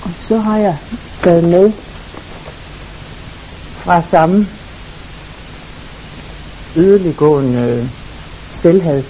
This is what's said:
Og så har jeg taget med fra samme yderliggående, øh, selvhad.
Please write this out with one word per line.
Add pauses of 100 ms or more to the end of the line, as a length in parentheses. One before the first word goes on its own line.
Og (160)
så
har
jeg (460)
taget
med (2000)
fra
samme (2250)
yderliggående,
øh, (640)
selvhad.